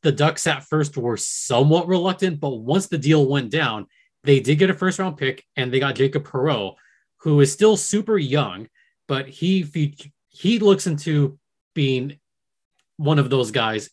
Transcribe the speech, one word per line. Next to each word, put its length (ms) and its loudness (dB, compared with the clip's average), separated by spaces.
the 100 2
Ducks 340 0
at 200 -2
first 320 -2
were 180 -4
somewhat 720 0
reluctant, 520 -2
but 160 -6
once 320 -2
the 100 -6
deal 280 4
went 240 -2
down, 360 -4
they 160 4
did 180 0
get 140 4
a 20 -4
first 260 -2
round 180 -4
pick 260 -6
and 160 -4
they 80 0
got 160 -2
Jacob 320 -2
Perreault, 480 -2
who 220 2
is 120 6
still 260 4
super 400 -2
young, 500 -2
but 200 -4
he 340 -2
fe-, 340 -4
he 300 -2
looks 300 4
into 500 -2
being 440 -2
one 220 2
of 100 0
those 220 0
guys 420 -2